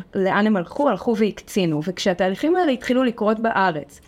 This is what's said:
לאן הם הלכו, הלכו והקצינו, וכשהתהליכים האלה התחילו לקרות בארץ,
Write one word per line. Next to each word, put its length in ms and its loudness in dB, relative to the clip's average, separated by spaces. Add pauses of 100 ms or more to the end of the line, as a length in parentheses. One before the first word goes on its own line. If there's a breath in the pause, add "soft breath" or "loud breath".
(140)
לאן 320 2
הם 100 2
הלכו, 320 0
הלכו 280 0
והקצינו, 680 0
וכשהתהליכים 720 0
האלה 160 2
התחילו 320 0
לקרות 360 0
בארץ, 680 -2